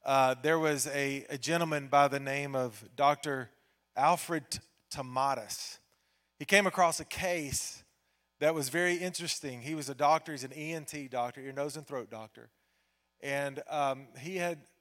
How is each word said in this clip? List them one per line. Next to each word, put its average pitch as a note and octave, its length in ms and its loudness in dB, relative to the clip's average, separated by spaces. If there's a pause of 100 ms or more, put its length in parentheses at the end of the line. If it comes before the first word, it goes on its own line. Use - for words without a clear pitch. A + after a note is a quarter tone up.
uh, C3+ 380 4
there D#3+ 160 4
was D3+ 300 0
a, C#3 420 -2
a C#3+ 80 -8
gentleman D#3 480 0
by C#3+ 220 8
the C#3 120 0
name C#3 340 -4
of B2 300 -2 (100)
Doctor C#3+ 540 2 (480)
Alfred D#3+ 640 2 (320)
Tomatis. B2+ 880 -4 (600)
He D3 60 -10
came G3 220 6
across E3+ 340 4
a D#3 60 -10
case E3+ 760 -4 (560)
that D#3 160 4
was C#3+ 140 -2
very F3 280 2
interesting. E3 680 -6
He D3+ 120 -6
was C#3+ 140 -6
a C#3 60 -8
doctor. D#3 380 2
He's C3 120 -8
an C3 100 -12
E D#3 200 -6
N D#3 100 -8
T C#3+ 240 -10
doctor, B2 320 -4
ear, C3+ 120 -12
nose, C#3+ 220 -4
and D3+ 120 -12
throat B2 240 -8
doctor. A2+ 400 -16 (720)
And, C#3 480 -4
um, C#3 380 -2 (120)
he F3 160 -8
had F3 220 -2 (220)